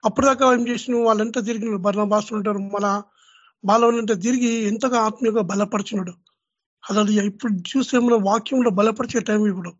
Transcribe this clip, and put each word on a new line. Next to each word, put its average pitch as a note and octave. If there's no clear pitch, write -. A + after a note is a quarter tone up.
అప్పటిదాకా B3+
ఏం A#3+
చేసిన A#3+
వాళ్ళంతా A3+
తిరిగినాడు, A3
బర్నబాస్ G#3
ఉంటారు, G#3
మన G3+
బాలవులంతా A#3
తిరిగి A#3+
ఎంతగా A3+
ఆత్మీయంగా A3
బలపరిచినాడు. G3
హల్లెలూయా. G#3
ఇప్పుడు G3+
చూస్తే B3+
మన A#3+
వాక్యంలో A3+
బలపరిచే A3
టైం G#3+
ఇప్పుడు. F3+